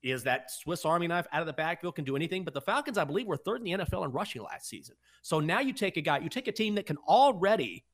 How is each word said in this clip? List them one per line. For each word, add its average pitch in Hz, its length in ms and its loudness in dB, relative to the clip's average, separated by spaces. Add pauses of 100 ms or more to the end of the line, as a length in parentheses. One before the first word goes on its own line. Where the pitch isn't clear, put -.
is 127 200 -2
that 127 280 0
Swiss 170 360 -4
Army 170 220 2
knife 170 220 0
out 151 120 0
of 170 40 -4
the 160 60 -6
backfield, 170 440 -4
can 151 100 -4
do 135 100 -2
anything. 170 260 -2
But 165 120 -8
the 143 80 -6
Falcons, 262 340 -2
I 175 80 4
believe, 175 220 -2
were 175 100 -2
third 220 220 -4
in 240 60 -10
the 175 100 -2
N 196 80 -2
F - 100 -2
L 185 120 -2
in 135 80 -4
rushing 139 300 -4
last - 240 -12
season. - 280 -14 (260)
So 156 200 0
now 170 200 2
you 269 140 0
take 190 240 -2
a - 20 -2
guy, 147 200 2
you - 100 -4
take 254 180 -4
a 214 40 -2
team 214 240 0
that 196 100 -2
can - 100 -4 (100)
already 190 880 6